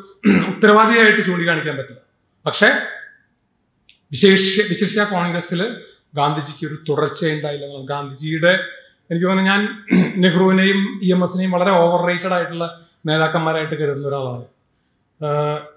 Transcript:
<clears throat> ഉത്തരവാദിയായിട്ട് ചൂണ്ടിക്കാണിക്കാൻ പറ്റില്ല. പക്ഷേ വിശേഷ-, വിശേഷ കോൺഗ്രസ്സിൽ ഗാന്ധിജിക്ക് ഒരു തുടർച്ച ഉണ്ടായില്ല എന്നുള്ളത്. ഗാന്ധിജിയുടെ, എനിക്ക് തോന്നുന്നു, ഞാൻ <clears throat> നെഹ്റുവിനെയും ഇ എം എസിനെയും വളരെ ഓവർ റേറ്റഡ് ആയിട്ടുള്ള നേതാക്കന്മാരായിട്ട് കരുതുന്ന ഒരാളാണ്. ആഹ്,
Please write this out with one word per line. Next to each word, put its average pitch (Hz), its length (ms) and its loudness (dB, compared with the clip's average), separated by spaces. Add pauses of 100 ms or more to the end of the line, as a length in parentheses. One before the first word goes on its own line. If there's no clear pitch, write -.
(240)
<clears throat> 190 280 2
ഉത്തരവാദിയായിട്ട് 214 720 6
ചൂണ്ടിക്കാണിക്കാൻ 170 540 -2
പറ്റില്ല. 127 240 -12 (460)
പക്ഷേ - 220 2 (1400)
വിശേഷ-, 190 560 4
വിശേഷ 190 280 -2 (140)
കോൺഗ്രസ്സിൽ 175 500 -4 (540)
ഗാന്ധിജിക്ക് 147 520 -4
ഒരു 151 180 -10
തുടർച്ച 147 420 -2
ഉണ്ടായില്ല 147 400 -6
എന്നുള്ളത്. 135 220 -14
ഗാന്ധിജിയുടെ, 147 640 -2 (540)
എനിക്ക് 170 200 -2
തോന്നുന്നു, 190 240 2
ഞാൻ 202 100 2 (300)
<clears throat> 185 320 2
നെഹ്റുവിനെയും 190 580 4 (220)
ഇ 180 100 2
എം 180 120 2
എസിനെയും 185 260 -2
വളരെ 180 220 2 (100)
ഓവർ 170 240 2
റേറ്റഡ് 175 300 -2
ആയിട്ടുള്ള 170 300 -4 (400)
നേതാക്കന്മാരായിട്ട് 156 680 0
കരുതുന്ന 143 340 -4
ഒരാളാണ്. 127 360 -6 (760)
ആഹ്, 151 380 -2 (180)